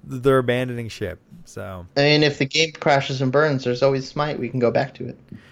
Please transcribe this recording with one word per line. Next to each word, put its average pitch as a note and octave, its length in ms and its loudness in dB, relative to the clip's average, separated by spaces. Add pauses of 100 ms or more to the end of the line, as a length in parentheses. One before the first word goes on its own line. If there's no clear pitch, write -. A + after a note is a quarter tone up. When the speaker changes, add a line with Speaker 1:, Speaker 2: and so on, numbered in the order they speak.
Speaker 1:
they're C3 340 2
abandoning B2 500 -2
ship. F2+ 300 -8 (260)
So F#2+ 420 -14 (100)
Speaker 2:
I C#3 60 2
mean, D3 200 4
if C#3+ 160 2
the D3 80 0
game D#3 260 0
crashes C#3 500 0
and B2+ 100 0
burns, C#3+ 320 2
there's B2 180 -2
always C3+ 260 2
Smite. D3+ 300 -4
We B2 100 -6
can B2+ 120 -4
go A#2 100 4
back C3 240 0
to - 140 -12
it. - 100 -14 (340)